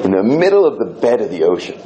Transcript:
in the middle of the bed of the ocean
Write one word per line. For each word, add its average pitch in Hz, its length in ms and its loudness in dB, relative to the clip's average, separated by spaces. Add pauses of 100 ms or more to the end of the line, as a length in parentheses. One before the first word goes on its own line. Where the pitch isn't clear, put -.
in 95 80 0
the 95 140 2
middle 180 420 2
of - 140 -2
the 104 60 -4 (140)
bed 120 200 2
of 101 100 -4
the 82 140 -2
ocean 87 420 -2